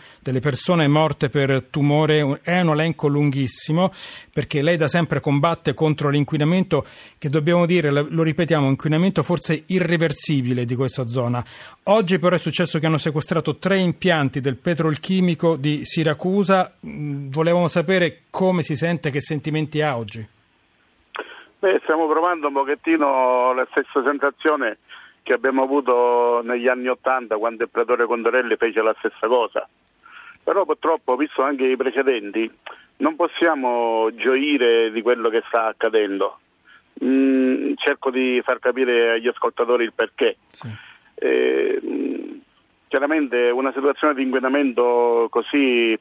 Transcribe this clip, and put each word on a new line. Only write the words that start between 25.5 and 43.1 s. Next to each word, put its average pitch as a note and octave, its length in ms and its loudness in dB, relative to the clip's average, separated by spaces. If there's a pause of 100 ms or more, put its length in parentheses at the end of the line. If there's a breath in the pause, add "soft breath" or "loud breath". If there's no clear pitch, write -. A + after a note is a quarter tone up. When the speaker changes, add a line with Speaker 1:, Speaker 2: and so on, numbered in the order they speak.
Speaker 2:
avuto A#2+ 800 2
negli A#2+ 240 -2
anni B2+ 220 0
ottanta, B2 480 -2
quando A2+ 260 -4
il A2+ 80 -6
pretore A#2+ 340 0
Condorelli A#2 500 0
fece A2 280 0
la A2 160 2
stessa - 260 -6
cosa. A#2 420 0 (760 loud breath)
Però F#3+ 200 0
purtroppo, D3+ 520 0
visto C#3 260 -2
anche C3+ 240 0
i C3 100 2
precedenti, B2 760 -2 (460 loud breath)
non D#3 180 0
possiamo B2 1000 0
gioire B2 800 2
di A2+ 100 -4
quello A#2 280 0
che A2 180 0
sta A2+ 180 0
accadendo. G#2 720 0 (680 soft breath)
Mm, C3+ 760 2
cerco C3+ 340 -2
di B2+ 320 0
far B2 160 -2
capire A#2+ 540 2
agli A#2 140 -2
ascoltatori A#2+ 580 0
il G#2+ 80 -10
perché. A2+ 440 -2 (140)
Speaker 1:
Sì. - 160 -18 (480 loud breath)
Speaker 2:
Eh, C2 680 0
mm, - 540 -8 (520)
chiaramente C3+ 600 0